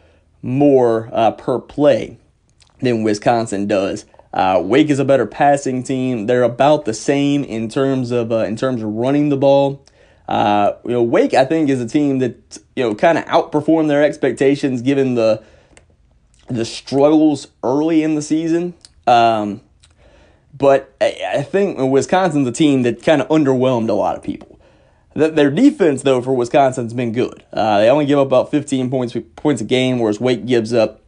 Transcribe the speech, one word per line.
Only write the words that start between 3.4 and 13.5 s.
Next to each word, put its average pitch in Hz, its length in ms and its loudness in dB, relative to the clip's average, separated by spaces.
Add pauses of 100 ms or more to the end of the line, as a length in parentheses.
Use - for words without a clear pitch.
does. 98 400 -2 (280)
Uh, 92 300 0
Wake 139 260 2
is 139 100 0
a 139 60 -2
better 127 200 2
passing 139 560 0
team. 127 460 -4
They're 123 160 2
about 135 420 2
the 110 80 -4
same 143 500 -2
in 113 260 -8
terms 131 420 -2
of, 117 200 -2
uh, 113 80 0
in 107 180 -4
terms 127 260 -4
of 107 60 -6
running 135 400 0
the 143 80 0
ball. 139 480 2 (420)
Uh, 104 460 0 (120)
you 117 60 -6
know, 120 120 0
Wake, 170 300 2
I 131 120 4
think, 160 240 0
is 131 120 0
a 117 60 -6
team 143 320 0
that, - 400 -6 (160)
you 127 80 -2
know, 113 100 -2
kinda 156 300 2
outperformed 156 640 0